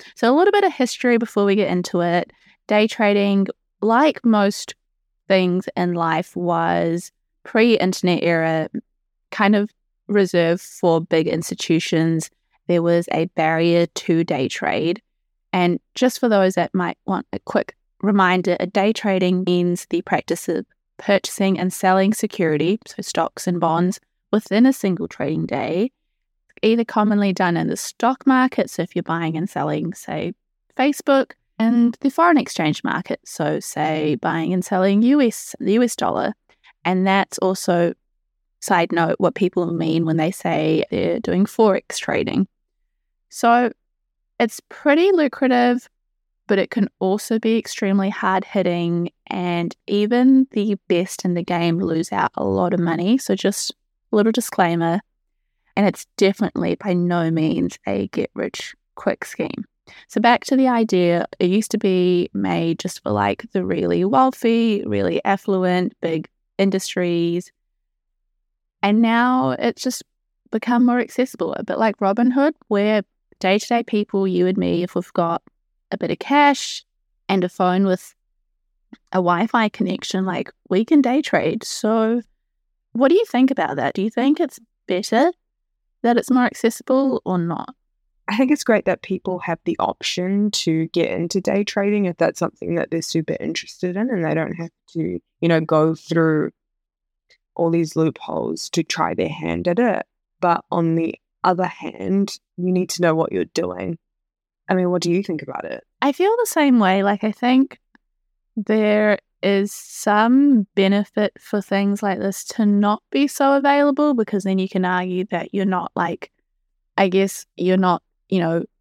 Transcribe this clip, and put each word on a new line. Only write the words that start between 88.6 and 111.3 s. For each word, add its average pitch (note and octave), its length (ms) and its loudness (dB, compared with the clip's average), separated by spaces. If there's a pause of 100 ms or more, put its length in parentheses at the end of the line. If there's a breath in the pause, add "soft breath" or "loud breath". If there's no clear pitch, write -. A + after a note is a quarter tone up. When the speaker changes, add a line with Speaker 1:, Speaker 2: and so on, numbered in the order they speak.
Speaker 2:
great G#3+ 220 2
that F#3+ 160 0
people F#3 380 -6
have E3+ 240 -6
the - 160 -2
option G3+ 720 -2
to D#3+ 380 0
get E3+ 200 0
into F3 320 -4
day G3 220 0
trading G3+ 420 -2
if F3 120 -4
that's E3 200 0
something - 380 -4
that - 160 -4
they're E3 100 -2
super D#3+ 380 -4
interested - 580 -8
in, A#3+ 140 -4
and F3+ 120 -2
they D3+ 120 -2
don't D#3+ 180 -4
have E3 160 -10 (200)
to, F2+ 300 -6 (220)
you E3 60 0
know, E3 120 4
go D#3+ 360 2
through D#3+ 560 0 (1040 soft breath)
all E3 160 0
these E3 240 0
loopholes - 720 -4
to E3 140 -2
try - 320 -2
their - 140 -2
hand E3 380 -4
at F3 120 0
it. A#3 260 0 (340)
But E3+ 300 0
on E3 240 0
the E3 220 -2 (280)
other F3+ 220 2
hand, F#3+ 720 -4 (200)
you F3+ 140 -2
need F#3 200 -2
to - 100 -6
know E3 140 2
what D#3+ 160 -2
you're F#2 140 -2
doing. F3+ 520 -6 (720)
I F#3+ 80 0
mean, F3+ 160 0
what F3+ 100 0
do F3 100 -2
you F#3+ 120 0
think E3 180 -6
about - 240 -12
it? - 180 -10 (200)
Speaker 1:
I C#4+ 80 2
feel G4 280 0
the A#4 60 -2
same C#4+ 320 2
way. G3 240 4
Like, G3+ 220 0
I G#3+ 80 -2
think B3+ 480 0 (760)
there G#3+ 640 2 (240)
is G3+ 300 0
some A#3 1040 2
benefit G3+ 640 0